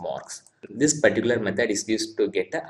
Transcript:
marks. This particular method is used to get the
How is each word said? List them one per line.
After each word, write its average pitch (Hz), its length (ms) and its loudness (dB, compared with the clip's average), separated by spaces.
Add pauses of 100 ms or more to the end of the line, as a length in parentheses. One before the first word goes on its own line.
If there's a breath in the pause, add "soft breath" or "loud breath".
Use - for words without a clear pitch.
marks. 69 420 -8 (260)
This 147 300 0
particular 113 400 4
method 107 320 0
is 101 160 -4
used 107 300 -2
to 107 100 4
get 95 240 -2
the - 180 -6